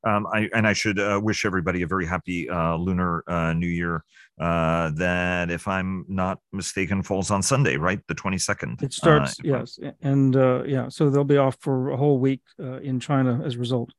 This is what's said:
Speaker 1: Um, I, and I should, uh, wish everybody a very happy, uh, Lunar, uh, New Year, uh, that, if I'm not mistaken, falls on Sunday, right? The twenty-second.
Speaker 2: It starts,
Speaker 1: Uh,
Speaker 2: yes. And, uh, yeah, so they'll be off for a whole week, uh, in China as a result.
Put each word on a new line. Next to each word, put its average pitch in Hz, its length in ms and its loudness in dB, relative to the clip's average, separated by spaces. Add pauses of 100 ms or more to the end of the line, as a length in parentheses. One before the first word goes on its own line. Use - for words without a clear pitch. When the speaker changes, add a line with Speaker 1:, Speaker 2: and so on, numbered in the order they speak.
Speaker 1:
Um, 104 300 2
I, 107 220 0
and 110 100 4
I 104 80 4
should, 101 240 0
uh, 101 240 2
wish 107 240 -2
everybody 90 380 0
a 82 40 -2
very 90 200 -2
happy, 87 420 -4
uh, 82 260 0
Lunar, 87 520 0
uh, 82 260 0
New 87 140 0
Year, 85 360 -2 (360)
uh, 82 560 0
that, 90 560 0
if 85 160 -6
I'm 95 400 -4
not 95 320 -4 (120)
mistaken, 95 520 -2
falls 95 260 -2
on 98 140 2
Sunday, 127 320 2
right? 90 320 0
The 82 80 -6
twenty-second. - 680 -4
Speaker 2:
It 135 120 -4
starts, 151 480 2
Speaker 1:
Uh, - 20 -14
Speaker 2:
yes. 123 360 -4 (220)
And, 135 340 2
uh, 131 300 4
yeah, 131 220 -2
so 143 220 2
they'll 139 140 4
be 143 140 4
off 135 220 4
for 135 320 -2
a 135 60 -4
whole 143 220 4
week, 135 220 2 (180)
uh, 131 200 -10
in 127 200 -4
China 131 460 2
as 123 100 -4
a 120 40 -8
result. 120 400 -2